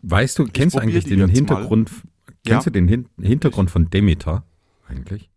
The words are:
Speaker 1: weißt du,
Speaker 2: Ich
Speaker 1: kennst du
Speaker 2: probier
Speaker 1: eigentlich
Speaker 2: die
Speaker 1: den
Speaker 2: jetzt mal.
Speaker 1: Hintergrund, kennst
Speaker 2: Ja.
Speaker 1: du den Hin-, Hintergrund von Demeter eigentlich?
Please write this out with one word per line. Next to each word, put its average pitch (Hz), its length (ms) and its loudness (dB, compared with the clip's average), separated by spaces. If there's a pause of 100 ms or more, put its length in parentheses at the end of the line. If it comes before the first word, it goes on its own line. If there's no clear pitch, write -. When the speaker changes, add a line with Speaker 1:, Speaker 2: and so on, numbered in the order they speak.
Speaker 1:
weißt 92 360 -2
du, 151 60 2
Speaker 2:
Ich 113 80 -8
Speaker 1:
kennst 151 240 0
du - 20 0
Speaker 2:
probier 113 160 -2
Speaker 1:
eigentlich 110 100 0
Speaker 2:
die - 60 -6
Speaker 1:
den 98 100 2
Speaker 2:
jetzt 95 100 4
mal. 98 40 4 (220)
Speaker 1:
Hintergrund, 110 340 0 (540)
kennst - 20 -6
Speaker 2:
Ja. 113 180 2
Speaker 1:
du - 60 0
den 95 160 2
Hin-, 120 220 0 (120)
Hintergrund 101 500 0
von 82 200 0
Demeter 85 540 0 (440)
eigentlich? 65 480 -14